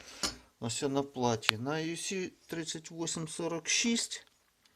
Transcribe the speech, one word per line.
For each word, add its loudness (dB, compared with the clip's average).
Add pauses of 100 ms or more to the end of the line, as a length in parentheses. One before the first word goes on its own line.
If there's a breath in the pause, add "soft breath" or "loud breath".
(600 loud breath)
Ось -2
на 4
платі. 2
На -2
U 0
C -2 (160)
тридцять -6
восемь -2
сорок -2
шість, 2 (500 loud breath)